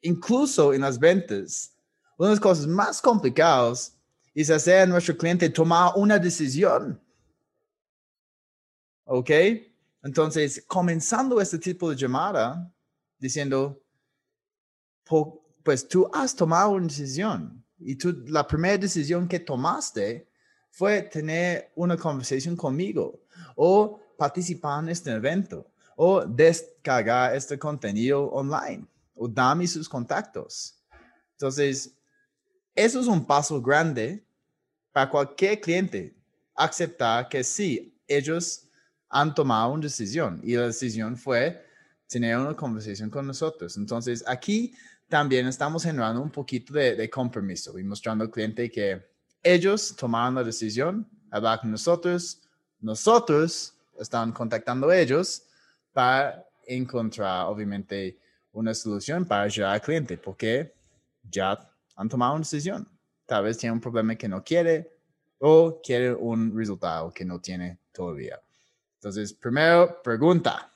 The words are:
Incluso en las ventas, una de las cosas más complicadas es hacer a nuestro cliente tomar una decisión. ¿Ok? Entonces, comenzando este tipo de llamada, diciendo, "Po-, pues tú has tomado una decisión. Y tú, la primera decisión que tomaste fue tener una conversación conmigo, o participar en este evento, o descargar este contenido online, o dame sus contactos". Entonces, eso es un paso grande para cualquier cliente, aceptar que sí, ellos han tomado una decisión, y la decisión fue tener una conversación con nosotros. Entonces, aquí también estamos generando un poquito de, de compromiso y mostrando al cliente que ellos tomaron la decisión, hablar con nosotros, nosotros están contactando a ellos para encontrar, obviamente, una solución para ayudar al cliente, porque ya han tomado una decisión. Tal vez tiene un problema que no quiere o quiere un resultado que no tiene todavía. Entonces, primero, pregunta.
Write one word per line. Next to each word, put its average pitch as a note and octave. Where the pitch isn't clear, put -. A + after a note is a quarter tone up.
Incluso F3
en C#3
las C#3
ventas, D3
una F3
de G#3+
las G#3
cosas E3+
más F3+
complicadas C3
es D3+
hacer E3+
a F#3
nuestro F3
cliente E3+
tomar E3+
una G#3
decisión. E3+
¿Ok? B2+
Entonces, C#3+
comenzando G3+
este F3
tipo F3+
de C#3+
llamada, D3
diciendo, C3+
"Po-, D#3
pues C3+
tú -
has -
tomado F3
una F#3+
decisión. C#3+
Y C3+
tú, D#3
la D3
primera F3
decisión F3
que F3+
tomaste C3+
fue G3+
tener E3
una F3
conversación C#3+
conmigo, D#3+
o G3+
participar D#3
en E3
este E3+
evento, C3+
o F3+
descargar B2+
este C#3
contenido C#3
online, -
o A#2+
dame C3+
sus D#3+
contactos". -
Entonces, C3+
eso A#3
es B3
un F3+
paso C#3+
grande C#3+
para C3+
cualquier F#3
cliente, E3
aceptar B2+
que C3
sí, E3
ellos D3+
han C#3+
tomado B2
una D3+
decisión, A#2+
y A#2
la A#2+
decisión A2+
fue C3+
tener A#2
una C#3+
conversación A2
con C#3
nosotros. C#3
Entonces, A#2
aquí G#3
también C3
estamos D3+
generando B2+
un D3+
poquito C3
de, C3
de A2
compromiso G#2+
y F#2
mostrando G#2+
al A2
cliente A2
que G2
ellos F3+
tomaron A#2+
la B2+
decisión, A#2+
hablar A2
con A2
nosotros, E3+
nosotros D#3+
están A2+
contactando A#2+
a F#3
ellos E3
para C3
encontrar, A2
obviamente, G2
una A2
solución A#2
para G2+
ayudar G2+
al G#2+
cliente, D3
porque A2+
ya F#2+
han G2+
tomado B2
una D#3+
decisión. D#3
Tal G#2+
vez A2
tiene A#2
un A2+
problema A2+
que A2
no F#2+
quiere E3
o D#3+
quiere B2
un A2+
resultado F2
que -
no F2+
tiene F2+
todavía. D#2+
Entonces, G#2
primero, E3
pregunta. D3+